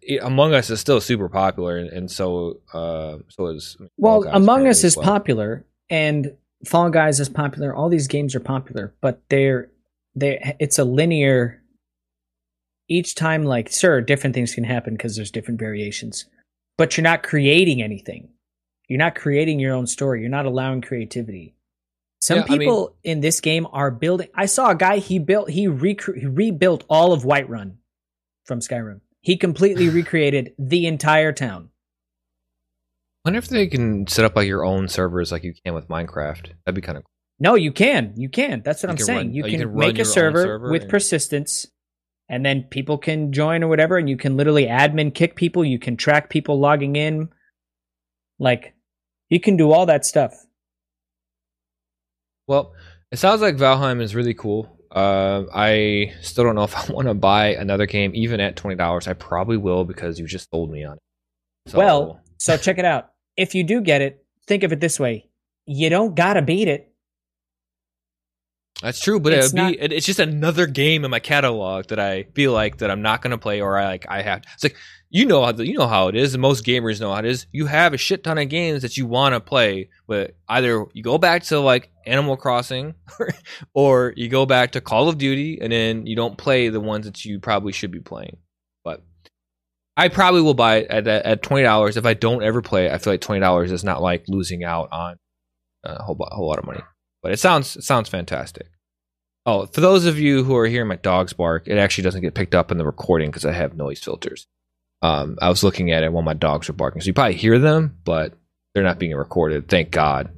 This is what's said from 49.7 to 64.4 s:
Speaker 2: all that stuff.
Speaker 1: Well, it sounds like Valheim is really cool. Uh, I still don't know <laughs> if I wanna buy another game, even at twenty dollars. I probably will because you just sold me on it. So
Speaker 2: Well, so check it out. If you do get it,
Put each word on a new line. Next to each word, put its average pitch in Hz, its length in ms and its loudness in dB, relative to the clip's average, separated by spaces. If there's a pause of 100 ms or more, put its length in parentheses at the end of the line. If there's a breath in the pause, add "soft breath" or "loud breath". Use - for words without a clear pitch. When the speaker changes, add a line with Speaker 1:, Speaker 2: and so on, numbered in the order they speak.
Speaker 2:
all 175 160 6
that 147 180 4
stuff. 139 280 0 (2250)
Speaker 1:
Well, 139 260 0 (380 soft breath)
it 120 80 -10
sounds 214 220 4
like 190 160 2
Valheim 131 440 2
is 107 140 -6
really 120 180 0
cool. 110 440 -6 (140)
Uh, 98 520 2 (100)
I 104 680 2
still - 220 -2
don't 113 120 2
know 104 80 0
<laughs> 104 80 -4
if - 40 -10
I - 180 -8
wanna 127 200 -2
buy 101 420 4
another 101 300 -2
game, 101 300 -2
even 113 240 -2
at 98 160 -2
twenty 98 220 -8
dollars. 87 300 -2
I 92 60 -4
probably 95 440 -2
will 92 280 0
because 85 340 -10
you 82 60 -10
just 87 240 -12
sold 82 220 -4
me 76 120 -12
on 73 140 -14
it. - 720 -20
So - 60 -2
Speaker 2:
Well, 160 440 2 (180)
so 160 180 0
check 185 220 -2
it 180 60 0
out. 147 260 -2 (260)
If 185 180 -2
you 185 80 0
do 214 180 0
get 151 200 2
it, 139 240 -6 (220)